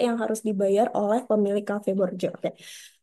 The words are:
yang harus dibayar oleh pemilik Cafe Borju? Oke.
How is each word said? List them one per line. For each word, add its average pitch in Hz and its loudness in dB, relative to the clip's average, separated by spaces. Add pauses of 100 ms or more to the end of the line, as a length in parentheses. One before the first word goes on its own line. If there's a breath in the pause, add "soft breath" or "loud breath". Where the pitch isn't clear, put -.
yang 233 0
harus 220 -2
dibayar 202 2
oleh 214 0
pemilik 208 2
Cafe 208 -2
Borju? 185 0
Oke. 160 -4 (500 loud breath)